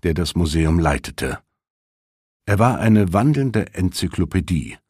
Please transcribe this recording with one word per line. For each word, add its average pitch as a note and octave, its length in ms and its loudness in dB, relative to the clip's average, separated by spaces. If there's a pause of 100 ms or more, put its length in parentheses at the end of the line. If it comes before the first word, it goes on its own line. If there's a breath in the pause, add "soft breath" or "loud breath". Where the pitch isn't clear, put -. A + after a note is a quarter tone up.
der E2+ 100 0
das D#2+ 220 -2
Museum E2 440 2
leitete. C#2 600 -2 (1040)
Er G2+ 140 0
war A#2 200 2
eine G#2 360 4
wandelnde B2+ 580 0
Enzyklopädie F2 1040 -2 (140)